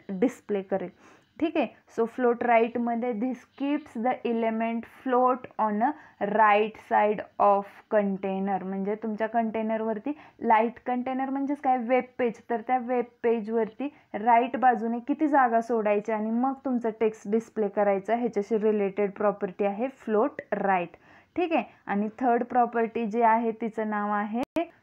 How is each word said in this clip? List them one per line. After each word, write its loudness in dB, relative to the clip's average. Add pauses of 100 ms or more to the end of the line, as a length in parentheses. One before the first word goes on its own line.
डिस्प्ले -2
करेल. -4 (500)
ठीक -2
आहे? 0 (300)
So 2
फ्लोट 0
राईटमध्ये 0
this -4 (260)
keeps -4
the 2 (120)
element -2
float 0
on -2
a -2
right 2
side 2 (200)
of 4 (340)
container. -2
म्हणजे -4
तुमच्या -6
कंटेनरवरती, -2 (300)
लाईट 4 (120)
कंटेनर -4
म्हणजेच -2
काय, 0
वेब 2 (140)
पेज, 0 (160)
तर -2
त्या -2
वेब -2 (180)
पेजवरती -2 (200)
राईट 2
बाजूने 2
किती -2
जागा 4
सोडायची 0
आणि -2
मग 0 (120)
तुमचं -2 (100)
टेक्स्ट -2
डिस्प्ले -2
करायचं, 0
ह्याच्याशी -2
रिलेटेड 0
प्रॉपर्टी -2
आहे -2
फ्लोट 0 (200)
राईट. 0 (460)
ठीक -2
आहे? 0 (220)
आणि -2 (100)
थर्ड 2
प्रॉपर्टी 0
जी -2
आहे, 2
तिचं -6
नाव -4
आहे -4 (420)